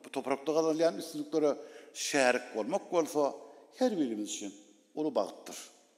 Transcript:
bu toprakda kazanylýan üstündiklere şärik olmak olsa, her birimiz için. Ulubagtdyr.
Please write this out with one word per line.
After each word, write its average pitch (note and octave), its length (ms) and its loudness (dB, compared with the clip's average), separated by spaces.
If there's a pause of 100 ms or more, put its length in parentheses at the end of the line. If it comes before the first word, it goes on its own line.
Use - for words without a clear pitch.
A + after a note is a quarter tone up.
bu - 60 -16
toprakda C3+ 420 -2
kazanylýan D#3+ 480 2
üstündiklere D3+ 520 0 (420)
şärik B2 520 2 (100)
olmak C#3+ 380 -2
olsa, D3 400 2 (420)
her B3+ 160 2
birimiz A2+ 380 0
için. G2+ 220 -8 (440)
Ulubagtdyr. B2 640 -2 (400)